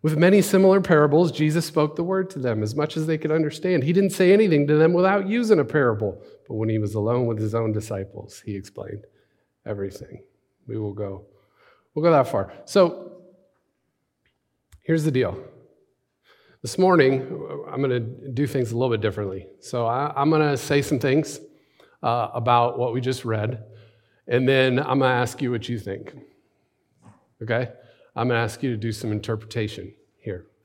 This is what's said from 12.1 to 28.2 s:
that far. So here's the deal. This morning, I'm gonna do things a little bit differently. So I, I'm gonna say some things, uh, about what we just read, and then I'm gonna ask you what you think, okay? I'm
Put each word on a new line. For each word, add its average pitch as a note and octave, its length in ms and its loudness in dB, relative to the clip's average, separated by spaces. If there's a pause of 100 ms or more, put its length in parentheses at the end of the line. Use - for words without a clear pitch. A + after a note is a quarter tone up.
that C#3+ 160 4
far. G2 240 -4 (140)
So - 560 0 (1600)
here's D#3+ 240 0
the D#3 60 2
deal. G2+ 300 -2 (1200)
This - 160 -8
morning, D3+ 440 4 (500)
I'm - 80 -8
gonna B2 220 0
do B2 440 -6
things A#2+ 280 -4
a A#2 40 -4
little B2+ 140 0
bit A2 80 0
differently. G2+ 480 -4 (140)
So A#2+ 240 -6
I, C3+ 320 -2
I'm C#3+ 120 2
gonna D3+ 280 2
say C#3+ 240 0
some C#3 180 -2
things, C#3+ 400 0 (640)
uh, A#2 320 -2
about A#2+ 440 2
what B2 140 -2
we B2 80 -4
just B2+ 240 -4
read, A2+ 400 -4 (640)
and B2+ 220 2
then C3 300 4
I'm C#3 200 0
gonna C3+ 60 2
ask B2 360 -2
you B2+ 80 -4
what A#2+ 200 -6
you A#2 100 -6
think, - 340 -12 (1300)
okay? A#2 300 -2 (440)
I'm A#2 120 -2